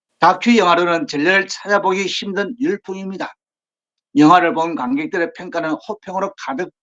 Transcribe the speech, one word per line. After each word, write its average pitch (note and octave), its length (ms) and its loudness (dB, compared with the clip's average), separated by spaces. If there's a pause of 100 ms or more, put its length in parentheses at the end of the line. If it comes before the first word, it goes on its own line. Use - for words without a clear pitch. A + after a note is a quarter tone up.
(180)
다큐 F#3 400 4
영화로는 E3+ 480 2
전례를 F#3 400 0
찾아보기 G3 580 -2
힘든 G3 560 -6
열풍입니다. F#3+ 760 -6 (800)
영화를 E3 360 6
본 E3 220 -4
관객들의 D3+ 600 -4
평가는 E3 360 -8
호평으로 F#3+ 640 -8
가득 C#3 340 -8 (120)